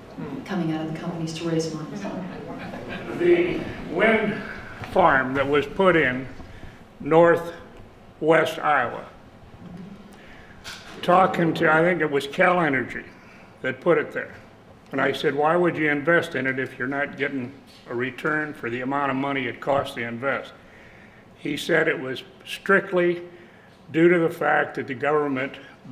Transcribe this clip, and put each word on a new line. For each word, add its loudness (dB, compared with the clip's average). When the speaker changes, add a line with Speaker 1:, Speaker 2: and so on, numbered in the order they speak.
Speaker 1:
Hmm. -10
Speaker 2:
coming -2
out -4
of -6
the -8
companies -6
to -6
raise -2
money. -8
Speaker 1:
The 4
wind 2
farm 4
that 0
was 4
put 4
in 0
northwest 2
Iowa, 0
talking 4
to, 2
I 6
think 2
it 0
was -2
Cal 2
Energy -2
that -4
put 4
it -4
there. -10
And -2
I 2
said, 0
"Why 4
would 2
you 0
invest 2
in -2
it -2
if -6
you're -4
not -4
getting -4
a -6
return -4
for -8
the -4
amount -2
of -2
money -2
it -8
costs 0
to -6
invest?" -4
He -6
said 0
it 0
was -8
strictly 2
due 6
to 6
the 2
fact 0
that -4
the -8
government 0